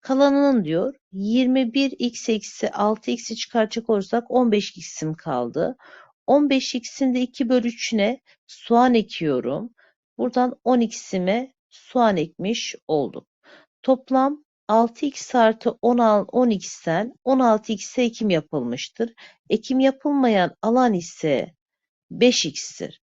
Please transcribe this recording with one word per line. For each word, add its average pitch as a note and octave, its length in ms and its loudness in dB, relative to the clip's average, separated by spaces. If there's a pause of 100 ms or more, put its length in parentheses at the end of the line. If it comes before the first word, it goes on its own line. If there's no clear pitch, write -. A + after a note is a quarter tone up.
Kalanının C#4 640 2
diyor, E3 300 -2 (180)
yirmi A#3+ 640 0
bir C4+ 240 0
x A#3+ 300 -6
eksi G#3+ 420 -4
altı G#3+ 400 -2
x'i A#3 260 -8
çıkaracak A3+ 540 -4
olursak A3+ 400 -2
on A#3+ 220 2
beş G#3 240 -2
x'im D#3+ 380 -8
kaldı. D3 640 -4 (500)
On C#4+ 240 4
beş C4+ 240 -2
x'in B3+ 400 -2
de B3+ 60 0
iki B3 280 -4
bölü B3 180 2
üçüne A#3 540 -2 (260)
soğan B3 480 2
ekiyorum. D#3+ 800 -2 (440)
Buradan B3 460 -2
on B3 160 4
x'ime A3 760 -4 (140)
soğan A3+ 460 0
ekmiş E3+ 580 -4 (140)
oldum. D3 380 -2 (560)
Toplam C4 600 0 (240)
altı A#3 380 2
x - 280 -10
artı A3+ 360 2
on A#3+ 280 0
al-, G#3+ 340 4
on B3 180 2
x'ten G3 640 -4 (100)
on C4 140 2
altı A3 340 2
x'e G#3+ 300 -4
ekim A#3 280 -2
yapılmıştır. D#3 840 -4 (360)
Ekim B3+ 300 0
yapılmayan C4 840 2
alan A#3 320 2
ise E3 600 -4 (560)
beş A#3 340 2
x'tir. - 580 -12